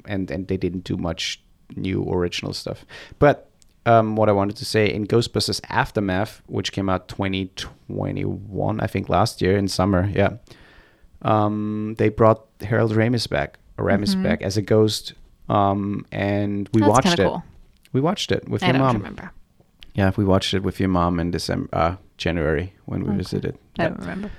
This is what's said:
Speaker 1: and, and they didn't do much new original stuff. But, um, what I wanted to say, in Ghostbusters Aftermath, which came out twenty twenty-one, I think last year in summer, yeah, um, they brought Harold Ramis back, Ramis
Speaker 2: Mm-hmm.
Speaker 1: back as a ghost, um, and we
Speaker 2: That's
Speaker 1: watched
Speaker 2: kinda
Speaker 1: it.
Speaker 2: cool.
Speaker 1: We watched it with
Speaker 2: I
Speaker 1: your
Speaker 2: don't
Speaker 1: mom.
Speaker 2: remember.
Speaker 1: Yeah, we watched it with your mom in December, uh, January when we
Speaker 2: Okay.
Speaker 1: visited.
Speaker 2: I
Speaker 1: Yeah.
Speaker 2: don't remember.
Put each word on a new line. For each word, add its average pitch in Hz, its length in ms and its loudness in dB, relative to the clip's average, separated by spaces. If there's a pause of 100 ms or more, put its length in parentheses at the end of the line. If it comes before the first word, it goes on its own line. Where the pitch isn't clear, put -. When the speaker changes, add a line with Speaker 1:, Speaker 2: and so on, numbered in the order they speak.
Speaker 1:
and, 95 240 -4
and 92 180 -6
they 95 100 -2
didn't 92 260 -4
do - 120 -4
much - 460 -6 (340)
new 95 320 -2
original 90 460 -2
stuff. - 320 -10 (320)
But, - 320 2 (380)
um, 110 280 6
what 107 140 4
I - 20 6
wanted 101 260 0
to - 80 -12
say, 107 280 2
in 104 140 -4
Ghostbusters 113 520 0 (100)
Aftermath, 104 760 -2
which - 260 -6
came 98 160 -4
out 92 200 -2
twenty 95 400 -4 (400)
twenty-one, 98 920 -4
I 110 60 -2
think 101 240 -4
last 98 320 0
year 92 160 4
in 101 100 0
summer, 92 460 2
yeah, 98 200 2 (880)
um, 107 760 0
they 107 120 4
brought 110 320 4 (180)
Harold 110 320 0
Ramis 110 380 2
back, - 280 -4 (200)
Ramis 98 320 0
Speaker 2:
Mm-hmm. 190 140 0
Speaker 1:
back - 180 0
as 95 160 -2
a 107 40 0
ghost, 107 520 2 (360)
um, 101 640 2
and 101 640 -2
we 113 80 6
Speaker 2:
That's 101 100 6
Speaker 1:
watched 196 160 4
Speaker 2:
kinda 175 160 2
Speaker 1:
it. - 20 4
Speaker 2:
cool. - 180 -2 (500)
Speaker 1:
We 127 80 2
watched 120 300 -2
it - 180 -2
with 113 140 -2
Speaker 2:
I 185 40 2
Speaker 1:
your 175 60 4
Speaker 2:
don't - 80 2
Speaker 1:
mom. 131 160 2
Speaker 2:
remember. - 340 -10 (640)
Speaker 1:
Yeah, 95 220 4
we 104 80 2
watched 95 280 4
it 95 100 0
with 95 160 -4
your 95 100 0
mom 87 300 2
in 87 120 -2
December, 90 420 -4
uh, 85 220 0 (220)
January 82 560 -2 (120)
when 95 180 -6
we 90 60 -4
Speaker 2:
Okay. - 80 -2
Speaker 1:
visited. 95 400 -6 (200)
Speaker 2:
I - 60 0
Speaker 1:
Yeah. - 60 0
Speaker 2:
don't - 100 -10
remember. 190 400 -10